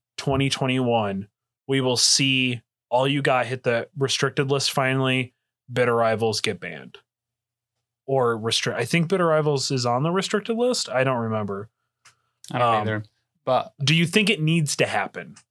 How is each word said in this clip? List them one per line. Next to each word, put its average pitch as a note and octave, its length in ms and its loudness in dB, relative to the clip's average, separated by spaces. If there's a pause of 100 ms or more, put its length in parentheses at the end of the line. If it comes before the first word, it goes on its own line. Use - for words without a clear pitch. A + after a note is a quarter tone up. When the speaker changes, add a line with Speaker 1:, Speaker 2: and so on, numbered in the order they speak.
(180)
Speaker 1:
twenty C#3 320 0
twenty-one, A#2+ 800 0 (400)
we C3+ 140 0
will B2+ 160 2
see C3 640 2 (280)
all B2+ 180 2
you C#3+ 140 0
got C3 260 2
hit B2+ 160 -8
the A#2 340 0
restricted C3+ 520 0
list C#3 220 0
finally, C3 640 0 (380)
bitter A#2+ 240 2
rivals A2+ 440 2
get G2+ 220 -4
banned? D#2 380 -14 (1080)
Or B2 320 2
restrict, A2+ 420 -2
I A#2 60 -2
think E3 240 0
bitter F#3 160 2
rivals D3+ 460 2
is B2+ 140 -2
on A#2+ 180 0
the E3 80 0
restricted G3+ 440 -2
list. A#3+ 320 -2
I B2+ 160 0
don't C3 200 2
remember. G#2+ 460 -4 (800)
Speaker 2:
I B2+ 80 -4
don't B2 160 4
Speaker 1:
Um, G#2+ 60 2
Speaker 2:
either. G#2+ 220 -4 (420)
But B2 280 0 (100)
Speaker 1:
do D3 120 2
you E3 100 2
think G3+ 240 2
it D#3+ 120 0
needs D#3 360 0
to B2+ 80 2
happen? F#2 500 -4 (160)